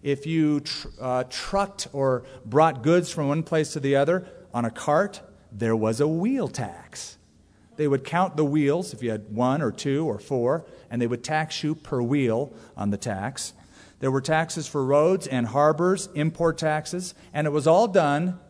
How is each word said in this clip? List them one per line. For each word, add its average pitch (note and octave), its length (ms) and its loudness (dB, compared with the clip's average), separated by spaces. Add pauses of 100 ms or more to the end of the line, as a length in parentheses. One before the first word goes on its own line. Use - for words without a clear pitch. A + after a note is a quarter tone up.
If C#3+ 240 -4
you D#3 360 2
tr-, - 260 -10 (140)
uh, B2+ 280 -2
trucked - 600 -4
or C3+ 320 0 (220)
brought C3+ 380 4
goods F3 280 4
from D3 160 -2
one D#3 160 0
place D#3 300 -2
to D3+ 80 -6
the C#3 160 2
other E3+ 280 2 (260)
on A#2+ 140 -2
a A2 60 -2
cart, F3 500 0 (300)
there A2+ 240 0
was A2 240 0
a D3 80 2
wheel F#3+ 400 0
tax. - 720 -10 (580)
They D3+ 120 0
would C#3 160 2
count F3 320 0
the D3+ 100 2
wheels, D3+ 500 0
if A2 80 -10
you A#2 80 0
had G#2+ 180 -6
one B2 320 0
or B2+ 100 0
two C#3+ 340 -2
or A2 120 -2
four, C3+ 480 0 (240)
and A#2 100 -4
they B2 60 2
would A#2+ 180 -4
tax D#3 400 -4
you D#3 120 0
per - 260 -4
wheel B2 500 0 (240)
on G2+ 140 -4
the G2+ 80 -2
tax. G#2 560 -6 (460)
There C3+ 100 -2
were C3 120 0
taxes D#3 460 -2
for C#3 160 -4
roads D#3 440 2
and B2 200 -2
harbors, D#3 680 2
import D#3+ 420 0
taxes, D#3+ 560 -4 (180)
and D3+ 140 -2
it D3+ 60 0
was D3 160 2
all F#3 200 6
done F3+ 520 2 (100)